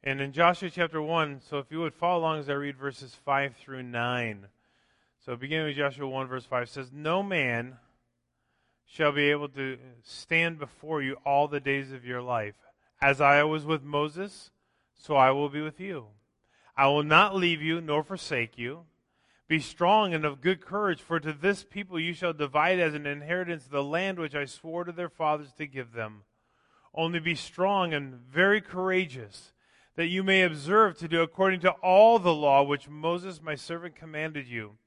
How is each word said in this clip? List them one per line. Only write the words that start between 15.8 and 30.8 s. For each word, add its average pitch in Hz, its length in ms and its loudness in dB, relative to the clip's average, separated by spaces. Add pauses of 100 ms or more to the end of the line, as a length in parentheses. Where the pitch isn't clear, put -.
I 139 100 6
will 147 160 4
not 185 320 6
leave 175 260 0
you 160 200 -2
nor 151 220 0
forsake 135 560 -6
you. 143 260 -10 (640)
Be 160 120 2
strong 185 540 2
and 156 120 -2
of 139 160 -4
good 180 200 0
courage, 196 400 -4
for 165 180 -2
to 151 140 -6
this 190 300 -2
people 185 360 -10
you 170 140 -4
shall 165 200 -4
divide 151 460 2
as 160 140 2
an 147 140 -6
inheritance 156 580 -6
the 139 180 -2
land 175 360 -2
which 151 160 -6
I 143 100 -4
swore 165 380 -10
to 175 80 -8
their 170 180 -8
fathers 151 440 -2
to 156 120 -10
give 131 280 -12
them. 107 300 -8 (680)
Only 165 260 -2
be 165 160 -2
strong 185 580 0
and 139 220 -6
very 160 440 2
courageous, 185 920 -4 (420)
that 170 120 -2
you 185 160 0
may 190 180 6
observe 175 560 2